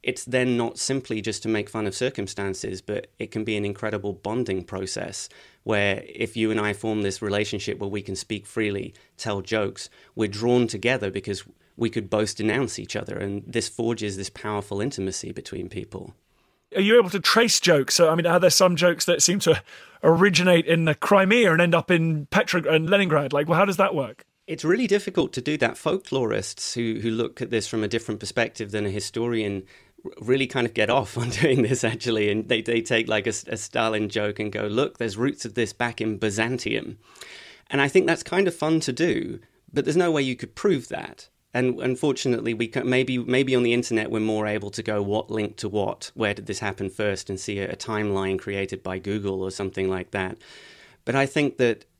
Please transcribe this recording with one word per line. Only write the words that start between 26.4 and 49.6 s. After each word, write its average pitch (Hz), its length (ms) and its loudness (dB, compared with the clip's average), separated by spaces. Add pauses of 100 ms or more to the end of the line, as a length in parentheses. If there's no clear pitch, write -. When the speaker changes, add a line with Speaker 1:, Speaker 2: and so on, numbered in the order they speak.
Speaker 1:
who, 113 260 -2
who 113 100 -2
look 113 320 -4
at 101 80 -6
this 110 160 0
from 113 160 -2
a 107 60 -2
different 107 320 -4
perspective 110 500 -4
than 104 160 -4
a 98 40 -2
historian 104 720 -4 (400)
r-, - 160 -12
really 131 260 2
kind 123 200 0
of - 80 -4
get 107 160 2
off 131 280 0
<laughs> - 0 -
on 120 120 -2
doing 131 320 2
this, 123 200 2
actually. 110 480 0
And 107 180 -2
they, 113 140 0
they 117 180 0
take, 113 280 0
like, 107 180 0
a, 110 60 -2 (160)
a 117 80 -6
Stalin 110 520 -2
joke 104 300 -2
and 104 140 -4
go, 104 100 -4
"Look, 107 360 -2
there's 107 180 -4
roots 131 280 -2
of 110 100 -10
this 110 180 -2
back 120 280 -4
in 110 180 -2
Byzantium." 110 800 -2 (720)
And 139 100 0
I 139 80 4
think 185 180 4
that's 165 160 0
kind 185 240 2
of 170 80 0
fun 160 260 2
to 143 120 -4
do, - 480 -2 (320)
but 139 120 0
there's 151 120 2
no 175 160 4
way 147 100 2
you 127 140 0
could - 180 -12
prove 170 340 0
that. - 400 -10 (240)
And 127 280 0
unfortunately, 127 760 0
we 113 140 -2
can, 123 200 -4
maybe, 127 300 2
maybe 127 380 2
on 123 60 4
the 117 100 4
internet, 117 380 0
we're 110 100 0
more 107 260 0
able 104 260 -4
to 110 100 -8
go, 104 200 -2
"What 104 280 -2
linked 104 300 -4
to 107 80 -6
what, - 460 -4
where 104 200 0
did 101 120 -12
this 101 120 -6
happen 98 320 -4
first?" 101 380 -4
and 95 120 -6
see 101 180 -6
a, 95 140 -4
a 90 40 -8
timeline 98 600 -2
created 98 440 -6
by 92 160 -6
Google 98 440 -4
or 92 80 -4
something 95 380 -4